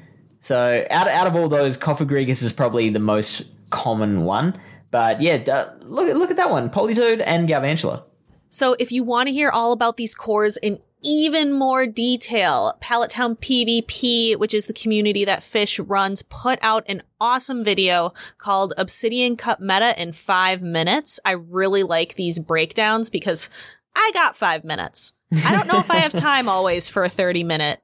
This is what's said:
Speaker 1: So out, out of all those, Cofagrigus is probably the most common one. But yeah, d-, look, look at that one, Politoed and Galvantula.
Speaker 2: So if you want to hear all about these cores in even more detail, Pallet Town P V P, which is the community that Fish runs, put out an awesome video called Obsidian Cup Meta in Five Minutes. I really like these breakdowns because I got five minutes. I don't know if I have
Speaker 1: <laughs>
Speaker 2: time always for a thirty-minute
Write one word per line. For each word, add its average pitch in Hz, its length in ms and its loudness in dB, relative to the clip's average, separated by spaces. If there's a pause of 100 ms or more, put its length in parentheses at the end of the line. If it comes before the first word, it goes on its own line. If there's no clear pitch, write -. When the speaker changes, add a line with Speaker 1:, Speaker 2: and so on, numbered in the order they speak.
(420)
Speaker 1:
So 123 480 2
out, 180 180 2
out 180 200 2
of 170 80 2
all 170 120 2
those, 143 300 2
Cofagrigus 139 680 0
is 113 80 0
probably 117 380 0
the 107 100 0
most 107 440 0 (260)
common 104 560 0
one. 127 340 -2 (320)
But 113 300 2
yeah, 160 160 4
d-, 127 480 -2
look, 294 320 -2
look 359 140 2
at 330 60 0
that 359 120 2
one, 127 200 0
Politoed 226 560 2
and 170 220 2
Galvantula. 147 560 -2 (460)
Speaker 2:
So 254 300 2
if 240 120 -4
you 247 120 -2
want 247 240 0
to 277 60 -2
hear 285 160 2
all 233 220 0
about 233 240 0
these 226 200 -2
cores 208 420 0
in 202 220 -4 (220)
even 302 520 2
more 262 340 2
detail, 214 960 0
Pallet 233 280 -2
Town 233 280 -2
P 247 260 0
V 233 200 2
P, 233 520 0
which 220 180 -2
is 208 120 -2
the 220 80 -8
community 208 500 0
that 196 200 -2
Fish 208 360 -2
runs, 196 440 -2
put - 380 -4
out 220 280 2
an 196 120 -6 (200)
awesome 247 420 0
video 180 480 2 (260)
called 196 400 0
Obsidian 240 600 0
Cup - 240 -4
Meta 196 400 2
in 170 100 -6
Five 185 500 0
Minutes. 175 600 0
I 196 80 2
really 185 520 0
like 165 320 0
these 175 220 -2
breakdowns 214 720 0
because - 400 -4 (460)
I 427 180 2
got 349 220 0
five 160 300 -2
minutes. - 480 -4 (320)
I 320 100 4
don't 415 120 2
know 370 120 2
if 370 100 0
I 330 80 4
have 320 160 2
Speaker 1:
<laughs> - 0 -
Speaker 2:
time 262 360 2
always 185 400 0
for 190 160 0
a 180 40 -2
thirty-minute 170 760 0